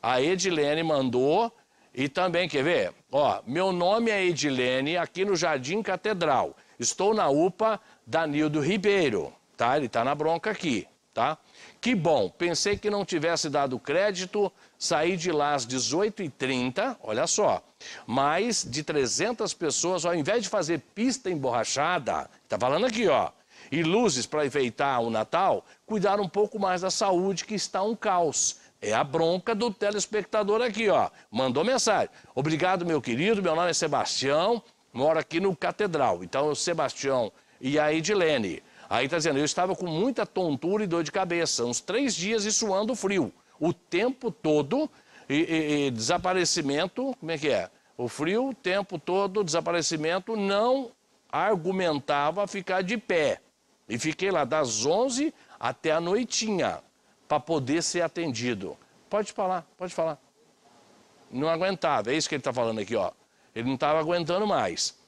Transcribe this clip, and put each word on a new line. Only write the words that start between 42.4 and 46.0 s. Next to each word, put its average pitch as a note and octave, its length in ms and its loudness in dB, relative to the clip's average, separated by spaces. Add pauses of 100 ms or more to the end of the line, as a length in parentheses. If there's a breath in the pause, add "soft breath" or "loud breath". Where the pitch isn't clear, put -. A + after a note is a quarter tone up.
e G#3 80 -2
suando G#3+ 420 0
frio, G3 380 0 (260 soft breath)
o E3 140 2
tempo A3+ 580 -2
todo, D#3 580 0 (380 loud breath)
e, C#3 80 -2
e, D3+ 520 2
e C3+ 40 2
desaparecimento", E3+ 1300 -2